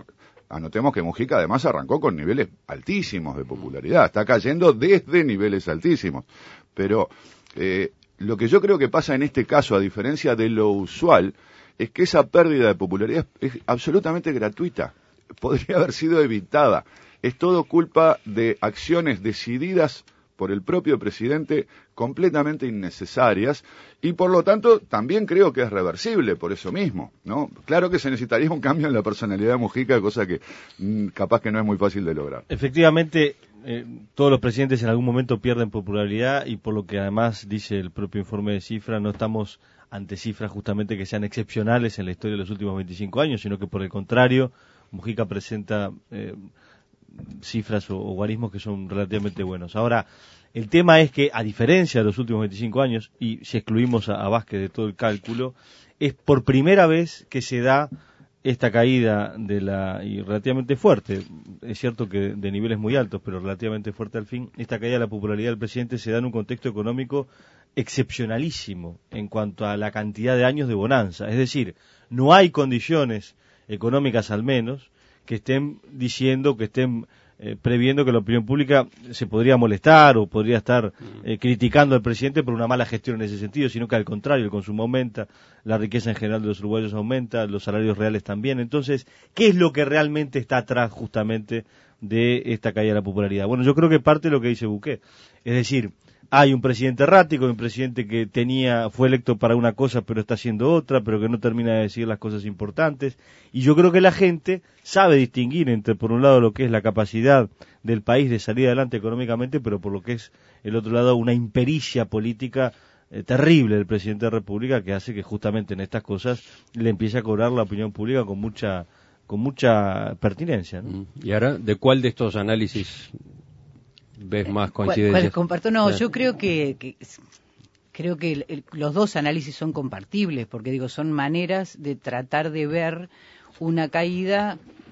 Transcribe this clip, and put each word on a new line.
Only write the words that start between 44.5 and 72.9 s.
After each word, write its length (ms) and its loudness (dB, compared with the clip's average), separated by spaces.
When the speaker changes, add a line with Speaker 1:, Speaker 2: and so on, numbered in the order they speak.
Speaker 2:
Mujica 360 -6
presenta, 640 -6
eh, 240 -12
cifras 500 -4
o, 80 -6
o 140 -8
guarismos 400 -4
que 60 -10
son 300 -10
relativamente 540 -4
buenos. 320 -10
Ahora, 300 0
el 160 -8
tema 320 6
es 100 4
que, 220 0
a 100 -4
diferencia 560 2
de 60 4
los 120 0
últimos 220 -2
veinticinco 420 -2
años, 380 -2
y 240 -6
si 140 -6
excluimos 500 0
a, 160 -4
a 60 -2
Vázquez 320 -2
de 80 -4
todo 180 -4
el 80 -8
cálculo, 580 -4
es 140 -2
por 320 2
primera 420 6
vez 420 -2
que 120 -6
se 180 -6
da 300 2
esta 280 0
caída 640 2
de 220 -4
la, 460 -4
y 160 -8
relativamente 560 -2
fuerte, 460 2
es 160 -10
cierto 300 -4
que 260 -4
de 180 -6
niveles 280 -4
muy 160 -2
altos, 300 -2
pero 160 -8
relativamente 500 -8
fuerte 260 -10
al 80 -8
fin, 300 -10
esta 240 -8
caída 140 -2
de 60 2
la 80 -2
popularidad 420 -4
del 100 -6
presidente 380 -6
se 140 -6
da 80 0
en 60 -4
un 60 -6
contexto 380 -6
económico 580 -6
excepcionalísimo 1200 -6
en 160 -10
cuanto 380 -6
a 100 -2
la 160 -4
cantidad 460 -2
de 80 2
años 240 -2
de 60 -2
bonanza. 540 -2
Es 80 -2
decir, 380 -2
no 240 4
hay 180 8
condiciones 840 -2